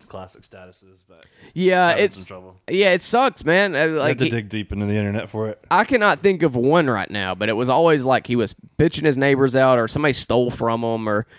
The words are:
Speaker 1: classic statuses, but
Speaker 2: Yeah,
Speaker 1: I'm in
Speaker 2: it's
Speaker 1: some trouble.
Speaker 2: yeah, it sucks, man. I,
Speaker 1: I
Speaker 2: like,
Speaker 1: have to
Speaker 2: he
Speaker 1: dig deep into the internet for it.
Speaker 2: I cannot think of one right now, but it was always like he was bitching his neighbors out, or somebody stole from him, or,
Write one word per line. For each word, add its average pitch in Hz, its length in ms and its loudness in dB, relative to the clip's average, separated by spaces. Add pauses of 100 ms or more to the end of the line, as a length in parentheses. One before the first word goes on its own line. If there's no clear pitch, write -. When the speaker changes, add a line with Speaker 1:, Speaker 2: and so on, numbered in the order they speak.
Speaker 1:
classic - 360 -20
statuses, 95 640 -20
but 85 180 -20 (280)
Speaker 2:
Yeah, 180 360 2
Speaker 1:
I'm 170 80 0
in - 80 2
Speaker 2:
it's - 100 -2
Speaker 1:
some 92 100 -14
trouble. 92 440 -20
Speaker 2:
yeah, 190 240 4
it 180 80 0
sucks, 247 420 0
man. 180 320 2
I, 139 60 0
Speaker 1:
I 160 60 2
Speaker 2:
like, 151 200 0
Speaker 1:
have 147 120 0
to 127 40 0
Speaker 2:
he 117 60 0
Speaker 1:
dig 113 180 -4
deep 104 240 -8
into 104 140 -4
the 104 100 0
internet 104 340 -4
for 110 200 -6
it. - 200 -12
Speaker 2:
I 185 140 2
cannot 208 380 2
think 185 220 0
of 139 120 2
one 139 340 2
right 101 220 -4
now, 95 240 -4
but 104 140 -4
it 113 40 0
was 120 140 -2
always 147 380 2
like 127 200 0
he 123 120 -2
was 110 180 -2 (240)
bitching 151 240 0
his 147 140 2
neighbors 135 380 2
out, 131 240 4
or 110 100 -2
somebody 147 240 -2
stole 120 360 0
from 117 320 -4
him, 113 280 -4
or, 107 180 -4 (120)